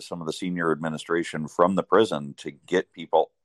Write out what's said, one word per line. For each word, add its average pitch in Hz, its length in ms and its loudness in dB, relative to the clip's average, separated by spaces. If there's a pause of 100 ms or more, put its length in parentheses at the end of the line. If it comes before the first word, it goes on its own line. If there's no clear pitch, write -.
some 87 180 -10
of 80 80 -8
the 78 60 -4
senior 87 400 -2
administration 80 720 -4
from 90 280 2
the 85 80 0
prison 76 560 2
to 78 120 -10
get 87 400 -2
people 82 400 0 (140)